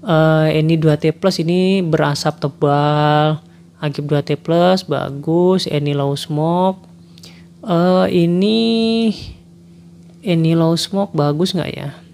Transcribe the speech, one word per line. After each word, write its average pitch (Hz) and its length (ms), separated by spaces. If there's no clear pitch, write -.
Eh, 156 560
ini 156 160
dua 156 240
T 156 160
plus 190 240
ini 185 400
berasap 156 640
tebal. 147 960
Agip 147 320
dua 147 80
T 147 160
plus 175 480
bagus. 160 880
Any 147 240
low 139 240
smoke. 170 640
Eh, 185 480
ini 180 480
Any 165 340
low 165 160
smoke 196 400
bagus 151 400
nggak, 156 160
ya? - 240